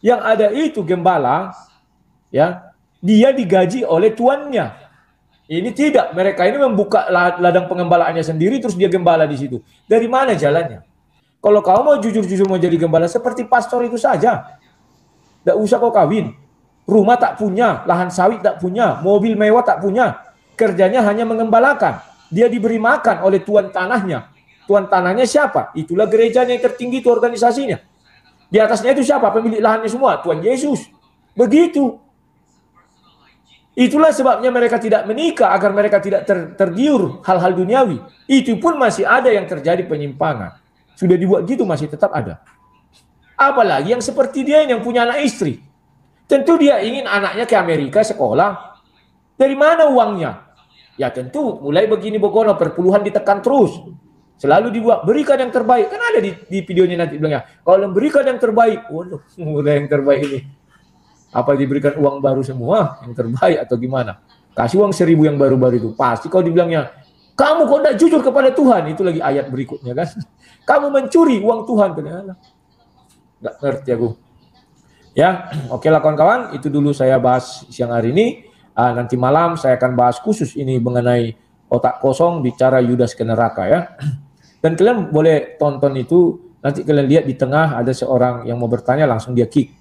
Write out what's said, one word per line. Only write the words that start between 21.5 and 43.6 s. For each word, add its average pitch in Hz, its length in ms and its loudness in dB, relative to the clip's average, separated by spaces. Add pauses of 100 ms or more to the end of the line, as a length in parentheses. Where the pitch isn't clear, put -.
Dia 214 160 2
diberi 226 320 -2
makan 226 480 0
oleh 190 160 2
tuan 196 320 0
tanahnya. 185 560 -4 (400)
Tuan 196 160 2
tanahnya 190 400 2
siapa? 262 480 -2
Itulah 170 320 -2
gerejanya 233 480 2
yang 240 80 -4
tertinggi 247 400 -4
itu 240 80 2
organisasinya. 233 680 0 (680)
Di 190 160 0
atasnya 233 320 2
itu 285 80 0
siapa? 226 320 2
Pemilik 220 240 0
lahannya 220 320 0
semua, 233 320 0
Tuhan 156 200 -2
Yesus. 254 440 -2 (480)
Begitu. 277 640 2 (1800)
Itulah 294 400 4
sebabnya 247 400 0
mereka 240 240 0
tidak 214 320 0
menikah, 240 480 0
agar 196 160 0
mereka 208 240 2
tidak 196 240 -2
ter-, 175 320 -4
tergiur 196 720 0
hal-hal 185 280 2
duniawi. 185 440 0 (320)
Itu 247 320 2
pun 330 160 0
masih 214 280 0
ada 247 240 2
yang 196 200 0
terjadi 170 360 -2
penyimpangan. 143 680 -6 (400)
Sudah 180 240 2
dibuat 185 320 0
gitu, 254 160 -2
masih 151 240 -6
tetap 147 240 -2
ada. 98 320 -8 (880)
Apalagi 220 580 2